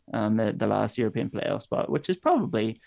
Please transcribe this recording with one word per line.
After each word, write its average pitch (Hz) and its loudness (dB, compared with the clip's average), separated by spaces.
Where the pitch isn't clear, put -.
and 110 2
the, 107 2
the 107 0
last 104 0
European 113 0
playoff 101 -4
spot, - -2
which 143 -2
is 185 0
probably, 123 0